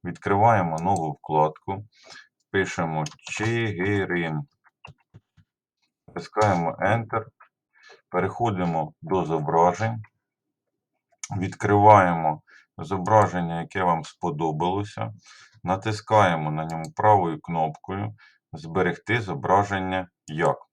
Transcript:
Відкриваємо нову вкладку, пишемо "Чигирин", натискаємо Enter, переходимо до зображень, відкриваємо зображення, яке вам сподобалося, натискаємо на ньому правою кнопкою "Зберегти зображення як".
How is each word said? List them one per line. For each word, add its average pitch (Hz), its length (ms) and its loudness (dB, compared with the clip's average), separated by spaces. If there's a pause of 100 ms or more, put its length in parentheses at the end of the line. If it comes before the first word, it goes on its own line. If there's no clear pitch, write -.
Відкриваємо 98 760 2
нову 85 320 -2
вкладку, 78 720 -2 (640)
пишемо 85 520 -2 (140)
"Чигирин", 95 1200 -2 (1700)
натискаємо 87 760 -2
Enter, 110 440 -2 (920)
переходимо 90 840 -2
до 85 240 -2
зображень, 82 760 0 (1300)
відкриваємо 95 1040 4 (360)
зображення, 90 840 0
яке 92 220 -6
вам 82 200 0
сподобалося, 87 1080 -4 (500)
натискаємо 95 880 2
на 78 140 -4
ньому 80 300 -8
правою 90 460 2
кнопкою 92 720 -6 (380)
"Зберегти 87 680 -2
зображення 92 880 0 (180)
як". 80 300 -2 (160)